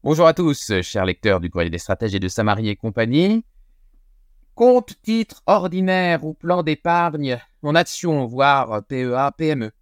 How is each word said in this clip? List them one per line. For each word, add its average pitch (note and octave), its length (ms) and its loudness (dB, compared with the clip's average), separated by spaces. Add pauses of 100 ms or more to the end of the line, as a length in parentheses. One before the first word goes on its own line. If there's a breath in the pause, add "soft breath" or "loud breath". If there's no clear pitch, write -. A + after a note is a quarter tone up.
Bonjour D#3 260 4
à E3 60 6
tous, D#3 380 -2 (100)
chers F#2+ 220 -4
lecteurs F#2 380 0
du E2+ 80 -6
Courrier E2+ 200 -2
des E2 80 -8
stratèges G2+ 380 -4
et F#2+ 60 -2
de F#2 80 -4
Samary G#2+ 400 -2
et G#2 80 -6
compagnie. C#3 680 0 (1120)
Compte, B3 460 4
titre A3+ 440 -4
ordinaire F#3 800 0
ou D#3 100 -8
plan F3 300 -2
d'épargne D#3 760 -2 (260)
en D3 120 0
action, D#3+ 500 0
voire B2 600 0
P B2+ 180 -6
E B2 120 -2
A, C#3 180 0
P D#3+ 140 -4
M C#3+ 160 -2
E. G#2+ 80 -8 (100)